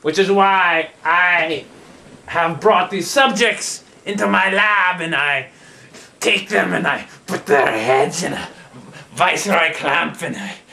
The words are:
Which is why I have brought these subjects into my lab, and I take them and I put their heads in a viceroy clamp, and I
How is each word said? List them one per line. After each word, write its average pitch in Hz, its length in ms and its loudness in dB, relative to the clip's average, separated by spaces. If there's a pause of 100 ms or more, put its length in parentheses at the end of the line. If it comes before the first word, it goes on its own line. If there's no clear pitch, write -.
Which 156 160 -2
is 190 120 2
why 185 600 2 (140)
I 165 600 0 (640)
have 165 340 -2
brought 180 300 4
these 180 200 -4
subjects 240 760 0 (220)
into 208 200 -2
my 190 260 2
lab, 196 480 2
and 165 140 -4
I 139 360 -2 (720)
take 196 280 0
them 190 240 0
and - 140 -2
I 135 200 -4 (200)
put 175 200 -8
their 139 200 4
heads 165 560 0
in 180 100 -4
a - 160 -10 (640)
viceroy 165 600 0
clamp, 151 480 -4
and - 140 -8
I 196 180 -10 (180)